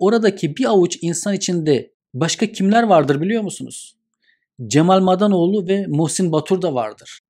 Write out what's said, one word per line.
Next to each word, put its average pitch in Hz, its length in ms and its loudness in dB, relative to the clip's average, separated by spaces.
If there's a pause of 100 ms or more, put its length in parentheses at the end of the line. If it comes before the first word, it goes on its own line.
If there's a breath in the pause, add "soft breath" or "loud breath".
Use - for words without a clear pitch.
oradaki 196 560 0
bir 262 80 -2
avuç 190 380 2
insan 170 320 -4
içinde 160 600 -2 (200)
başka 160 320 -2
kimler 214 360 2
vardır 147 380 2
biliyor 214 220 -2
musunuz? - 540 -12 (720)
Cemal 170 340 4
Madanoğlu 185 680 0
ve 196 200 -2
Muhsin 160 440 -2
Batur 170 300 -2
da 160 120 -2
vardır. 107 440 -8 (100)